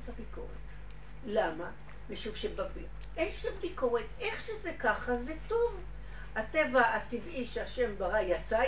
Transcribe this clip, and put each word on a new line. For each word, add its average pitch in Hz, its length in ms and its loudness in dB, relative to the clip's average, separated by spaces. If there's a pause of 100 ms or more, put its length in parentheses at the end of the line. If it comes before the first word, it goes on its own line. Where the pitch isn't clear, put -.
את - 40 -8
הביקורת. - 400 -8 (760)
למה? 175 440 2 (400)
משום 208 260 -4
שבאש - 1080 -4
הביקורת, - 580 2 (160)
איך 440 260 -2
שזה 381 320 -4
ככה, 247 380 4
זה 254 180 -2 (140)
טוב. 453 320 4 (560)
הטבע 254 440 4
הטבעי 226 680 2
שהשם 226 520 0
ברא 196 200 2
יצא, 190 500 4